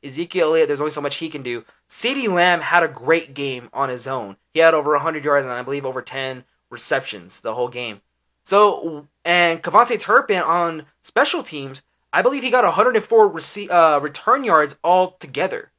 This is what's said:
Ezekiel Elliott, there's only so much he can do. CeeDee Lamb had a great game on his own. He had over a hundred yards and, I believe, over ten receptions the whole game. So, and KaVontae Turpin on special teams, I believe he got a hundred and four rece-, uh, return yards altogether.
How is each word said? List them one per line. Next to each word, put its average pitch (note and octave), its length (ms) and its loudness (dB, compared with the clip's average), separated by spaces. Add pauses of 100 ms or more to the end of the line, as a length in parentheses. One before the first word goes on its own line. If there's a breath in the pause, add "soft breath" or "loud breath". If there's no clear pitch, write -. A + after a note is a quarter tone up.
Ezekiel D#3+ 460 -2
Elliott, D#3+ 200 4
there's C#3 120 -2
only D3+ 100 -2
so D3 100 -8
much C#3+ 160 -6
he D#3+ 120 -8
can D3+ 140 -10
do. A#2+ 220 -8 (240 soft breath)
CeeDee C4 400 -4
Lamb F3+ 320 4
had E3+ 220 2
a D#3+ 60 0
great C#3+ 460 -2
game C3 380 -8
on C3+ 160 -4
his B2 180 -10
own. C3 300 -8 (180)
He D#3 60 0
had E3 140 6
over D3+ 200 0
a C#3+ 60 2
hundred D#3 240 -6
yards C#3+ 200 2
and, B2+ 80 -8
I B2 100 -8
believe, C3+ 220 -6
over B2+ 160 -6
ten C3 440 -10 (260)
receptions A#2 720 -8
the A2+ 140 -6
whole B2 140 -2
game. A#2 320 -12 (460)
So, E3+ 600 2 (160)
and E3+ 380 2
KaVontae G#3+ 360 4
Turpin G#3 440 0
on E3 420 -2 (160)
special D4 420 0
teams, C3+ 380 -12 (320)
I D3+ 80 2
believe B3+ 220 0
he B3 80 -4
got B3 160 4
a E3+ 40 2
hundred A#3 260 2
and - 80 -2
four G#3+ 260 6
rece-, G3 400 -8
uh, D#3+ 300 4
return A3 440 -2
yards D3+ 400 2
altogether. F3 960 -2